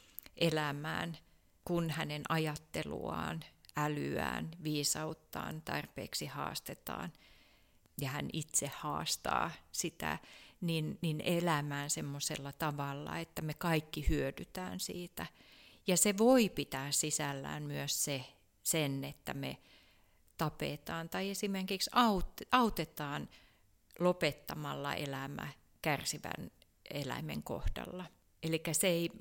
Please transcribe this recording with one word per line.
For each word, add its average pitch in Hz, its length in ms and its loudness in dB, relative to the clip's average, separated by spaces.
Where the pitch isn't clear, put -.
elämään, 156 800 0
kun 170 240 2
hänen 151 400 -2
ajatteluaan, 156 1120 -2
älyään, 147 760 -2
viisauttaan 156 1000 -2
tarpeeksi - 640 -6
haastetaan - 880 -8
ja 135 80 -2
hän 143 240 -4
itse - 420 -2
haastaa - 760 0
sitä, 156 480 -4
niin, 156 400 0
niin 156 200 0
elämään 147 680 2
semmoisella 143 600 -4
tavalla, 147 680 -2
että - 220 -6
me 156 120 0
kaikki 160 560 2
hyödytään 170 720 0
siitä. 175 460 -6
Ja 180 100 6
se 202 200 6
voi 233 320 8
pitää 139 420 -4
sisällään 147 720 0
myös 143 400 -2
se, 139 220 -2
sen, 139 400 2
että 143 300 -6
me 135 240 -4
tapetaan 160 720 -2
tai 190 200 -2
esimerkiksi 190 640 -2
aut-, 214 580 4
autetaan 156 800 2
lopettamalla 147 960 0
elämä 139 540 -4
kärsivän - 720 -2
eläimen 143 540 -4
kohdalla. - 600 -2
Elikkä 160 300 0
se 196 140 2
ei, 170 220 4